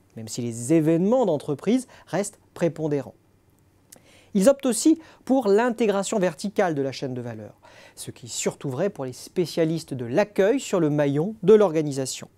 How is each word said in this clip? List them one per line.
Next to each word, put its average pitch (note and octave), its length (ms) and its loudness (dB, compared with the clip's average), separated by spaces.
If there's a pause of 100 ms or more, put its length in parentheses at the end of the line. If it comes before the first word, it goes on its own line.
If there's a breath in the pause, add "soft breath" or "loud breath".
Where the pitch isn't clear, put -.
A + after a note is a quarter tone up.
(160)
même A2 120 -12
si - 120 -10
les A#2+ 320 -4
événements E3+ 540 4
d'entreprise F3+ 600 -2 (200 loud breath)
restent G3 320 -6 (160)
prépondérants. D3+ 580 -2 (1200 soft breath)
Ils G3+ 160 4
optent C#4 160 2
aussi D#4 340 2 (280 loud breath)
pour C4 200 0
l'intégration G#3+ 720 0
verticale F3+ 560 -2
de C#3+ 60 -4
la C3+ 100 -2
chaîne B2+ 220 -8
de B2 80 -8
valeur, A2 320 -12 (440 loud breath)
ce - 140 -14
qui - 160 -16
est A2+ 40 -14
surtout - 400 -6
vrai D3+ 180 -2
pour C#3+ 160 -10
les B2+ 80 -8
spécialistes D#3+ 800 -2
de B2 140 -6
l'accueil G3+ 520 2
sur G3+ 220 -2
le D#3+ 80 4
maillon D3 540 0
de F3 100 6
l'organisation. D3+ 840 2